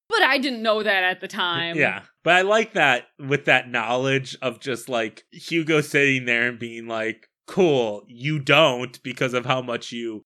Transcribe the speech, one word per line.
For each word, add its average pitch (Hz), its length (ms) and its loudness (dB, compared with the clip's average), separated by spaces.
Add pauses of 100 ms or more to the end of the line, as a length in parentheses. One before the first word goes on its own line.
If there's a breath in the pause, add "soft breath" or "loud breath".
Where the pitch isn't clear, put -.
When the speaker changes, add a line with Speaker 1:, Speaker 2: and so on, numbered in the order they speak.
Speaker 1:
But 427 140 2
I 269 160 4
didn't 254 240 -4
know 214 200 0
that 196 220 0
at 185 160 -2
the 185 80 -12
time. 170 480 -4
Speaker 2:
Yeah. 104 260 0 (200)
But 165 120 4
I 185 80 4
like 214 320 2
that 139 320 2 (120)
with 139 280 -2
that 123 240 2
knowledge 127 720 0
of 123 180 -4
just, 120 280 -6
like, 113 440 -2
Hugo 160 480 0
sitting 139 460 2
there 120 220 0
and 120 100 -8
being 117 280 -10
like, 113 420 -6 (180)
"Cool, 123 600 2
you 131 300 -4
don't 139 640 2
because 131 300 -4
of 123 140 -2
how 131 160 -2
much 120 280 -8
you 117 360 -10